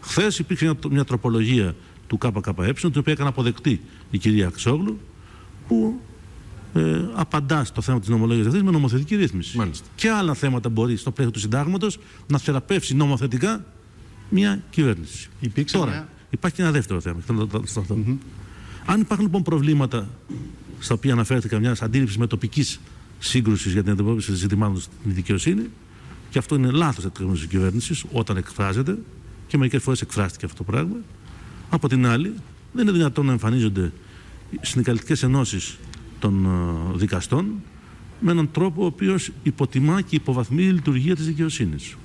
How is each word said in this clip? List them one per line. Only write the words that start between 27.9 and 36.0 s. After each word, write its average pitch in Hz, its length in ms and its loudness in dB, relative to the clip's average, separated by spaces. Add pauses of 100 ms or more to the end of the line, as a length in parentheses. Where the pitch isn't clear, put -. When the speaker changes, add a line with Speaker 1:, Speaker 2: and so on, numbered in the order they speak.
Speaker 1:
όταν 110 240 -2
εκφράζεται, 104 640 -2 (480)
και - 120 -2
μερικές 131 240 2
φορές 131 180 0
εκφράστηκε - 440 -2
αυτό - 200 -8
το - 80 -
πράγμα. 165 240 0 (720)
Από 151 180 2
την 127 180 4
άλλη, 139 260 2 (400)
δεν 247 100 0
είναι 208 140 4
δυνατόν 147 300 4
να 131 60 4
εμφανίζονται 107 600 2 (680)
συνδικαλιστικές 123 640 0
ενώσεις 127 560 0 (400)